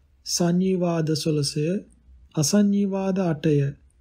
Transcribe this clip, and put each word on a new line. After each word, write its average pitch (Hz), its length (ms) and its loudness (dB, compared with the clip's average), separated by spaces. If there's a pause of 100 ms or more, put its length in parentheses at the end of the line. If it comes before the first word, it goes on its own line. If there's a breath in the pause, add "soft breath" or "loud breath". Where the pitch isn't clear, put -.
(260)
සංඤී 180 540 0
වාද 170 340 0
සොළසය, 151 520 -2 (720)
අසංඤී 202 500 2
වාද 190 340 -2
අටය, 156 380 0 (440)